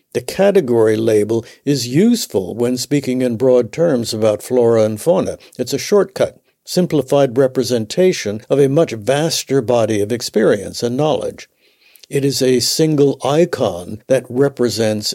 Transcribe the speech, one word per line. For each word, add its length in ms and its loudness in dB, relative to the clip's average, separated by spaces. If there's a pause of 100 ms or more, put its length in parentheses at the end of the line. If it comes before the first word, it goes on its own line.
(120)
The 80 -2
category 760 2
label 500 0 (180)
is 220 -2
useful 680 0
when 220 -2
speaking 440 -2
in 140 -2
broad 340 2
terms 420 -2
about 300 0
flora 400 2
and 180 -2
fauna. 380 0 (180)
It's 160 -6
a 60 -4
shortcut, 640 -2 (220)
simplified 760 0
representation 1040 0 (100)
of 80 2
a 100 4
much 220 2
vaster 720 -2
body 380 0
of 100 -2
experience 720 -2
and 140 -4
knowledge. 520 -4 (640)
It 140 -2
is 180 -2
a 160 4
single 640 2
icon 840 -2
that 200 0
represents 880 0